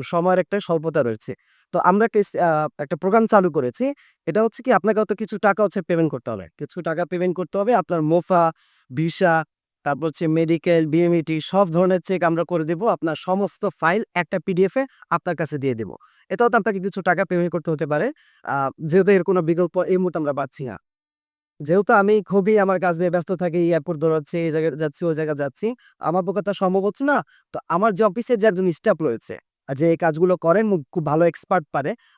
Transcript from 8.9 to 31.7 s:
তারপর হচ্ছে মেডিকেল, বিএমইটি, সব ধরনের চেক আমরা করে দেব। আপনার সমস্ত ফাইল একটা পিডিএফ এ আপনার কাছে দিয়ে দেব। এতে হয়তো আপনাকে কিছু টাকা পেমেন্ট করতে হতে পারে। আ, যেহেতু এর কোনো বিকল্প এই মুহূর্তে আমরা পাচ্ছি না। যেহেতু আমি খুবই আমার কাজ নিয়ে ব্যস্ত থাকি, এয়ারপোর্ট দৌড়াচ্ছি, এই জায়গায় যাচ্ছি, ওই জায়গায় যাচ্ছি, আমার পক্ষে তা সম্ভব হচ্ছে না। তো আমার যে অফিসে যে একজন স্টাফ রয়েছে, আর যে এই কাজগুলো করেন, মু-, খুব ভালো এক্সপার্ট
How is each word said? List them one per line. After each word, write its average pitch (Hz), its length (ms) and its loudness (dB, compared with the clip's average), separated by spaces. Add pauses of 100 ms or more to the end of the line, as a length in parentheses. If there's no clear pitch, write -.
তারপর 143 200 -2
হচ্ছে 160 220 -4
মেডিকেল, 165 600 2
বিএমইটি, 165 540 2
সব 196 300 2
ধরনের 185 300 2
চেক 180 220 -2
আমরা 170 200 0
করে 160 220 -2
দেব। 165 220 -4
আপনার 160 280 -2
সমস্ত 190 480 -4 (160)
ফাইল 175 220 0 (140)
একটা 175 240 -4
পিডিএফ 190 380 0
এ 262 60 0 (260)
আপনার 170 260 -2
কাছে 151 220 -4
দিয়ে 131 180 -2
দেব। 104 160 -8 (380)
এতে 196 140 -2
হয়তো 240 140 2
আপনাকে 202 220 -2
কিছু 190 220 -6
টাকা 175 240 2
পেমেন্ট 175 260 -2
করতে 170 200 -6
হতে 156 140 -2
পারে। 151 220 -2 (380)
আ, 135 240 -2 (100)
যেহেতু 175 320 2
এর 185 120 4
কোনো 185 180 0
বিকল্প 165 400 0
এই 180 160 0
মুহূর্তে 180 200 -2
আমরা 147 160 -2
পাচ্ছি 139 320 -6
না। 107 100 -8 (840)
যেহেতু 185 340 2
আমি 208 280 4
খুবই 190 380 0
আমার 190 200 2
কাজ 175 180 0
নিয়ে 180 120 0
ব্যস্ত 175 220 -2
থাকি, 175 260 -2
এয়ারপোর্ট 170 420 0
দৌড়াচ্ছি, 160 380 0
এই 165 140 -2
জায়গায় 156 240 0
যাচ্ছি, 156 300 -6
ওই 160 100 0
জায়গায় 151 220 -4
যাচ্ছি, 143 300 -4 (320)
আমার 170 260 -2
পক্ষে 190 160 -2
তা 190 120 -4
সম্ভব 190 320 0
হচ্ছে 208 180 -4
না। 277 140 2 (360)
তো 143 40 -10 (100)
আমার 196 260 0
যে 180 100 0
অফিসে 226 340 0
যে 202 100 0
একজন 185 240 2
স্টাফ 180 300 0
রয়েছে, 117 340 -4 (320)
আর 135 80 -4
যে 143 140 0
এই 165 80 2
কাজগুলো 170 400 2
করেন, 175 300 2
মু-, 185 240 0
খুব 160 140 -4
ভালো 151 200 2
এক্সপার্ট 170 460 -2